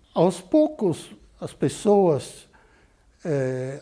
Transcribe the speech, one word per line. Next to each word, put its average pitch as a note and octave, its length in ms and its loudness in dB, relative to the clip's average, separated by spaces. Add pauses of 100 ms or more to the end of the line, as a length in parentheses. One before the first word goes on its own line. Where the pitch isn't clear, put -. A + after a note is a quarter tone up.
(140)
Aos F3+ 260 2
poucos, D4+ 720 0 (300)
as - 160 -12
pessoas, F3 920 0 (800)
eh, C3 560 -4